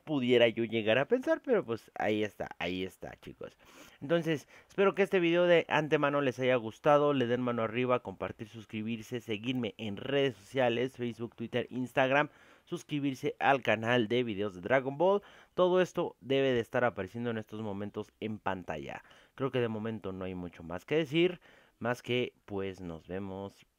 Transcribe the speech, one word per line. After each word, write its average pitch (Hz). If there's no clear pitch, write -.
pudiera 123
yo 113
llegar 110
a 143
pensar, 285
pero 214
pues 113
ahí 107
está, 98
ahí 92
está, -
chicos. -
Entonces, 160
espero 196
que 196
este 190
video 170
de 175
antemano 143
les 127
haya 127
gustado, 147
le 131
den 123
mano 120
arriba, 123
compartir, 95
suscribirse, 110
seguirme 113
en 104
redes 139
sociales, 123
Facebook, 117
Twitter, 120
Instagram, 131
suscribirse 143
al 127
canal 113
de 123
videos 104
de 90
Dragon 131
Ball. 190
Todo 185
esto 170
debe 135
de 117
estar 120
apareciendo 117
en 113
estos 107
momentos 104
en 107
pantalla. 80
Creo 131
que 131
de 120
momento 107
no 92
hay 92
mucho 87
más 85
que 147
decir, 165
más 120
que 123
pues 95
nos 82
vemos 98